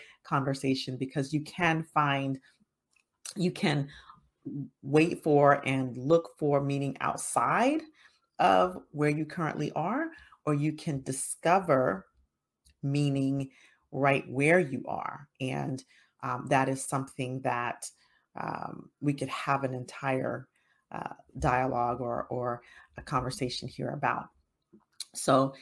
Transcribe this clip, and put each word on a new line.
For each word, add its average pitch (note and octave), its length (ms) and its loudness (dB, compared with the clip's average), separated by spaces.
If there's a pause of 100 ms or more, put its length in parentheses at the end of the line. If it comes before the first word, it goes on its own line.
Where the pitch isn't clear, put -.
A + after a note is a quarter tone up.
(220)
conversation, C3+ 760 -2
because C3+ 360 -4
you D3 80 2
can D#3+ 420 0
find, C#3 560 0 (960)
you F3 160 0
can D3 380 0 (920)
wait D#3 420 2
for C#3+ 420 6
and C3 300 0
look D#3+ 420 4
for C#3+ 220 2
meaning C#3 400 -2
outside D#3+ 840 0 (560)
of F#3 420 4 (120)
where D3 180 2
you D3+ 160 0
currently D3+ 460 -4
are, B3+ 380 -2 (360)
or D3+ 80 2
you D3 180 0
can D3 300 -6
discover D#3+ 1040 0 (760)
meaning C#3 680 0 (420)
right C#3 380 2
where D3 280 4
you D3 300 0
are. - 400 -8 (120)
And, C3+ 420 -4 (400)
um, B2+ 260 -6
that C3+ 200 4
is C3 160 -4
something C3 580 -4
that, A#2+ 480 -4 (480)
um, - 520 -8 (100)
we C#3+ 120 0
could C#3 160 -4
have C3+ 360 -2
an C3 100 -4
entire, B2+ 720 -4 (440)
uh, - 220 -8 (240)
dialogue B2+ 640 0
or, A#2+ 300 -4
or B2 320 -4 (340)
a - 60 -12
conversation B2+ 680 -4
here C3+ 220 -6
about. C#3+ 380 -2 (840)
So C3+ 480 4